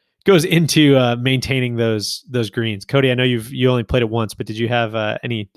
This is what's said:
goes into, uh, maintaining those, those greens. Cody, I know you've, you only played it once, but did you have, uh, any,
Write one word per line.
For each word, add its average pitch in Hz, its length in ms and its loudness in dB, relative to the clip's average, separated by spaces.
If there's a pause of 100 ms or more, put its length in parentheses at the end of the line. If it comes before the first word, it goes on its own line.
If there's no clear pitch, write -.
(240)
goes 180 220 4
into, 151 500 4
uh, 120 200 2
maintaining 127 600 -2
those, 113 520 -2
those 120 200 -2
greens. 110 380 -4
Cody, 135 260 2
I - 20 0
know 127 80 0
you've, 123 300 -2
you 127 180 2
only 120 140 0
played 127 180 0
it 113 60 0
once, 110 240 -4
but - 140 -10
did 107 100 -12
you 117 120 -2
have, 117 260 -2
uh, 110 280 -4
any, 113 340 -8